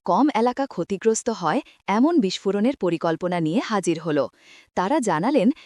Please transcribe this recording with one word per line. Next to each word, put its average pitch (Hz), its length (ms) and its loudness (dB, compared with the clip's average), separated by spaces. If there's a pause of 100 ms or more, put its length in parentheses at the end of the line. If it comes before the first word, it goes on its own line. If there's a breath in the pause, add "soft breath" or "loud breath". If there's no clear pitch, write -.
কম 208 300 2
এলাকা 247 320 0
ক্ষতিগ্রস্ত 214 640 -2
হয় 180 300 -2 (260 soft breath)
এমন 262 340 2
বিস্ফোরণের 202 560 0
পরিকল্পনা 170 640 -2
নিয়ে 165 200 0
হাজির 180 380 -2
হল। 147 300 -2 (460 soft breath)
তারা 233 260 0
জানালেন, 214 500 2 (160 loud breath)